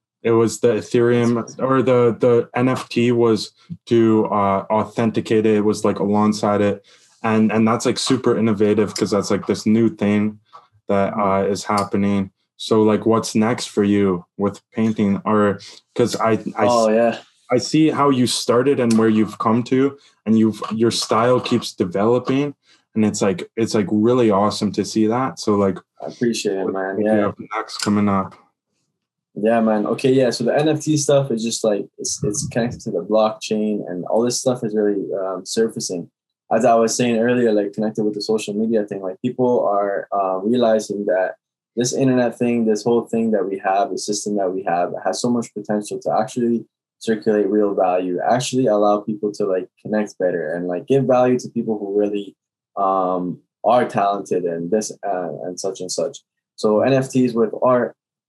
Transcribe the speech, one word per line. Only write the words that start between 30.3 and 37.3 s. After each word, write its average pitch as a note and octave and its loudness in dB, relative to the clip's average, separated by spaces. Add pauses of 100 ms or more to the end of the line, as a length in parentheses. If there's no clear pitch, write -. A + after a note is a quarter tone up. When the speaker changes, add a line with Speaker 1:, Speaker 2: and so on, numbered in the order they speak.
Speaker 2:
So A#2 -4
the A#2 0
N D3+ 2
F D3+ 0
T D3+ 0
stuff C#3 2
is A2+ -4
just, A2+ -4
like, G#2 0 (100)
it's, - -8
it's G2+ -4
connected A#2 -4
to A2+ -10
the G#2 -4
blockchain, G#2+ -2
and F2+ -8
all A2 0
this A#2+ -2
stuff B2 -2
is G#2+ -4
really, G#2 0
um, F#2+ -6
surfacing. A2 -4 (420)
As A2+ 2
I A#2+ 6
was A2+ 2
saying A#2+ 0
earlier, A#2+ 2